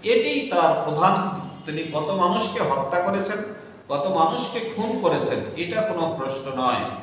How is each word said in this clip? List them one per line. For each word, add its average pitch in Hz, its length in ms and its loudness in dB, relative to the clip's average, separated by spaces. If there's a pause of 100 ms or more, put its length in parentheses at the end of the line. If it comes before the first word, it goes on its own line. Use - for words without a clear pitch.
এটিই 277 460 2
তার 160 400 4
প্রধান। 175 560 2 (200)
তিনি 156 180 -6 (100)
কত 151 180 -2
মানুষকে 175 520 0
হত্যা 175 380 0
করেছেন, 196 360 0 (520)
কত 143 180 0
মানুষকে 165 520 2
খুন 233 420 -2
করেছেন, 156 380 2 (180)
এটা 165 240 -2
কোনো 165 360 -2
প্রশ্ন 135 460 -4
নয়। 110 220 2 (180)